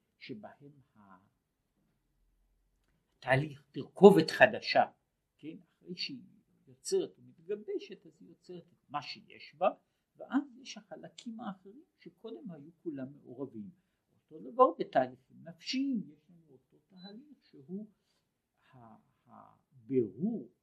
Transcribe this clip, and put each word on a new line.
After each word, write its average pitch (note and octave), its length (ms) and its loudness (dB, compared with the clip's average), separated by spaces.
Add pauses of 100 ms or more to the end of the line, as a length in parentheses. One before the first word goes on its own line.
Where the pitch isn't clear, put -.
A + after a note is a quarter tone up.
(200)
שבהם A2 520 -16 (240)
ה-, G2 220 -20 (2000)
תהליך C3+ 520 0
תרכובת E3 600 8
חדשה, A#2 520 6 (540)
כן, D3+ 200 -16 (200)
אחרי E3+ 180 -14
שהיא C3+ 260 -10 (460)
יוצרת E3 520 -4
ומתגבשת, F#3 880 -10
אז D#3+ 140 -20
היא F3+ 100 -20
יוצרת E3+ 340 -18 (100)
את - 160 -20
מה C#3+ 120 -4
שיש - 540 -18
בה, F3 140 2 (480)
ואז - 260 -2 (180)
יש - 160 -16
החלקים A3 640 -16
האחרים G#3+ 440 -14 (140)
שקודם A#3+ 540 -16
היו D3+ 180 -18 (140)
כולם C3+ 280 -8
מעורבים. A#2 580 -14 (440)
אותו F#3 380 -18
דבר B3 140 6 (140)
בתהליכים - 640 -4
נפשיים, B3+ 600 -4 (100)
יש - 160 -20
לנו - 220 -20
אותו - 260 -20 (100)
תהליך G#3 540 -20
שהוא E3+ 460 -14 (840)
ה-, A#2 240 -20 (300)
הבירור, A#2 1200 -4 (140)